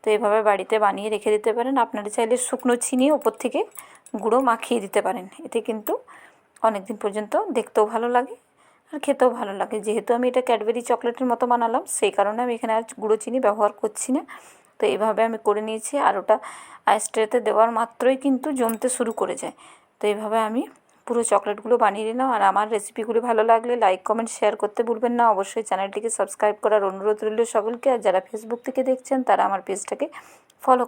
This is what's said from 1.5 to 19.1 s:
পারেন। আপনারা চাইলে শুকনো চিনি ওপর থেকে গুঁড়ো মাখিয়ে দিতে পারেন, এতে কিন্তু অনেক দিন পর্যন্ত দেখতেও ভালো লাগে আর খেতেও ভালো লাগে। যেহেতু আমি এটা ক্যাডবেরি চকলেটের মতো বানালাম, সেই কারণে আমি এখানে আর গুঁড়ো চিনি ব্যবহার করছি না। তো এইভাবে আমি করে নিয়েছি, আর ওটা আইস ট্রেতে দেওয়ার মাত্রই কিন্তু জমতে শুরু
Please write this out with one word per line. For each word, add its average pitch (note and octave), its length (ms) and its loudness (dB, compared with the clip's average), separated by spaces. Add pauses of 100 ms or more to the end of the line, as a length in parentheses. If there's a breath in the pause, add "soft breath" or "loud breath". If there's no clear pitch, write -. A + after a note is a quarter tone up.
পারেন। B3+ 240 0
আপনারা A3 320 -2
চাইলে A#3 280 0
শুকনো B3 380 0
চিনি B3+ 360 0
ওপর A#3+ 200 2
থেকে D4 320 -4 (580 loud breath)
গুঁড়ো A3+ 180 2
মাখিয়ে A#3+ 400 0
দিতে G3 220 0
পারেন, F#3+ 260 -4 (160)
এতে A#3+ 180 -4
কিন্তু A3 380 -4 (640 loud breath)
অনেক G#3 240 0
দিন A3+ 120 -10
পর্যন্ত G#3+ 400 -4 (140)
দেখতেও A3 340 2
ভালো A3+ 240 -4
লাগে B3+ 260 0 (580 soft breath)
আর D4 60 -8
খেতেও C4+ 300 2
ভালো A#3 240 -4
লাগে। G#3 260 -4
যেহেতু G#3 340 -2
আমি B3 140 2
এটা B3 140 2
ক্যাডবেরি A#3 400 0
চকলেটের A#3+ 460 -2
মতো A#3+ 200 0
বানালাম, A#3+ 380 0
সেই - 260 0
কারণে G#3 300 0
আমি B3 120 -2
এখানে A3+ 200 -2
আর A3+ 80 2 (200)
গুঁড়ো G#3+ 140 2
চিনি A#3 240 -4
ব্যবহার G#3 340 2
করছি - 380 -6
না। C#4+ 140 0 (540 loud breath)
তো - 40 0 (100)
এইভাবে G#3+ 340 0
আমি A3+ 100 -4 (100)
করে G#3 200 2
নিয়েছি, A3 260 -8 (140)
আর G3 140 4
ওটা G#3+ 140 4 (540 loud breath)
আইস G#3 240 2
ট্রেতে A3 240 0 (100)
দেওয়ার A3 220 4 (100)
মাত্রই B3 460 0
কিন্তু C4 220 2 (120)
জমতে A3+ 280 0 (100)
শুরু A3+ 140 -2 (100)